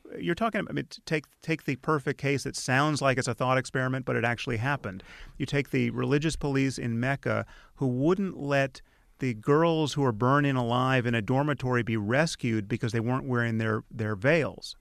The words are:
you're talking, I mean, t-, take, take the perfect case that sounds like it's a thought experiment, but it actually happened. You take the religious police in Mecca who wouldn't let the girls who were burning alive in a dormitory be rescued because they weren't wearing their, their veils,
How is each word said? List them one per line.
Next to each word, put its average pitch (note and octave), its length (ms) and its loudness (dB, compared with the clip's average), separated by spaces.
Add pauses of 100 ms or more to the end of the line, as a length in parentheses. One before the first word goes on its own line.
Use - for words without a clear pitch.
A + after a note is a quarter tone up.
(180)
you're E3+ 160 -2
talking, A3 340 -2
I - 40 -12
mean, C#3+ 180 -4
t-, - 160 -18
take, D3+ 180 -2 (180)
take D#3+ 220 -4
the C#3 120 -2
perfect D3 440 -2
case C#3 240 0
that - 120 -8
sounds C#3 440 0
like C3+ 180 2
it's B2+ 100 0
a A#2+ 60 -2
thought B2+ 240 0
experiment, C3 480 -2
but B2 100 -2
it A#2 80 0
actually A#2+ 320 -2
happened. A2 460 -4 (360)
You C#3 80 -4
take C#3+ 240 -2
the B2 200 2
religious C3+ 460 0
police C3+ 420 0
in A#2+ 200 -2
Mecca A#2+ 480 -2 (300)
who C#3 100 -2
wouldn't D#3+ 540 0
let C#3 400 0 (400)
the B2+ 140 0
girls D#3 580 2
who C#3+ 100 0
were B2+ 100 4
burning C3+ 440 4
alive B2+ 500 2
in A#2+ 80 2
a A#2 80 2
dormitory B2+ 600 0
be A2 120 0
rescued A2+ 680 0
because A2+ 260 -2
they A#2 80 0
weren't B2+ 240 -2
wearing A#2 340 0
their, A2 320 0
their G#2+ 260 -4
veils, B2 640 0